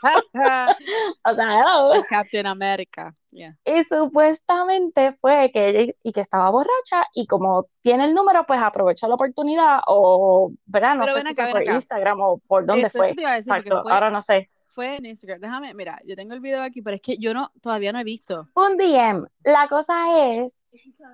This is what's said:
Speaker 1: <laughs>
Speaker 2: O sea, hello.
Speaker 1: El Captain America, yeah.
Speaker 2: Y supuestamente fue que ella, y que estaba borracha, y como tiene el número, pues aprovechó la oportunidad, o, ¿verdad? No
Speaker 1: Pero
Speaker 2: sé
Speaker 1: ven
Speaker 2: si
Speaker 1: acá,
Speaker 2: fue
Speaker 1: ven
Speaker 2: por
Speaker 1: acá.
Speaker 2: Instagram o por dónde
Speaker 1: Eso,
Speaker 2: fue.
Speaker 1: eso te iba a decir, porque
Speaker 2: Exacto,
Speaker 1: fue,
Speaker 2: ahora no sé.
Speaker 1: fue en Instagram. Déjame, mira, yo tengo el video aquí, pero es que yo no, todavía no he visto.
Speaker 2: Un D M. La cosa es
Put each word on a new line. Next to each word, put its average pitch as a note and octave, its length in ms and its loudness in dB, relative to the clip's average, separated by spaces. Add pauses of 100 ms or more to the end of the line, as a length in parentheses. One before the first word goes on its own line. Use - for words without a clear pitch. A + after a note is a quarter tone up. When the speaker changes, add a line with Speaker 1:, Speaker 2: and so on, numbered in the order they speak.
(340)
Speaker 1:
<laughs> C#4 920 -2
Speaker 2:
O A3+ 60 2
sea, A3 260 0
hello. D4 360 4
Speaker 1:
El G4 120 2
Captain G#3 380 -4
America, F#3+ 720 -8 (160)
yeah. D#3+ 340 -20
Speaker 2:
Y D#4 200 2
supuestamente D#4+ 1300 0
fue C4+ 320 2
que G3+ 180 0
ella, G#3+ 240 0 (100)
y A3+ 100 -6
que G3+ 80 -4
estaba F#3+ 300 0
borracha, F4+ 640 -2
y A#3+ 100 -6
como F#3 420 0 (140)
tiene B3 240 2
el D#4 80 0
número, F4+ 320 2
pues B3+ 160 0
aprovechó G3 460 0
la A#3+ 80 0
oportunidad, D4 720 0
o, F#3 640 4 (140)
¿verdad? A3 300 0
No C4 60 -2
Speaker 1:
Pero A#3 120 0
Speaker 2:
sé C#4 60 -2
Speaker 1:
ven C#4+ 80 -6
Speaker 2:
si D#4 60 -6
Speaker 1:
acá, C4 100 -4
Speaker 2:
fue A#3+ 100 -4
Speaker 1:
ven G3+ 100 -2
Speaker 2:
por - 60 -2
Speaker 1:
acá. A3 60 0
Speaker 2:
Instagram G3+ 460 -4
o F#3 160 0 (100)
por F#3+ 200 2
dónde A3 200 2
Speaker 1:
Eso, A#3+ 120 -6
Speaker 2:
fue. F#3+ 80 2
Speaker 1:
eso - 80 -4
te E4 60 -8
iba C#4+ 100 -2
a A#3+ 40 0
decir, A3 160 -8
porque G3 180 0
Speaker 2:
Exacto, F#3 140 0
Speaker 1:
fue, - 80 -6
Speaker 2:
ahora G#3 200 2
no G#3 100 -4
sé. G3 280 0 (240)
Speaker 1:
fue C4 240 -8
en B3+ 100 -16
Instagram. F#3+ 340 -16
Déjame, B3 320 -12
mira, E3+ 320 -14
yo F#3+ 100 -14
tengo G3+ 200 -16
el B3+ 60 -16
video C4+ 200 -6
aquí, B3+ 220 -12
pero G#3+ 120 -8
es F#3+ 60 -14
que B3+ 160 -6
yo A3 160 -4
no, C4+ 180 -8 (100)
todavía G#3 300 -4
no A#3+ 80 -10
he A#3+ 40 -8
visto. G#3+ 500 -10
Speaker 2:
Un G4 240 2
D E4+ 180 2
M. G#3+ 300 2 (180)
La C#4+ 240 4
cosa D#4+ 600 0 (140)
es - 180 -12 (520)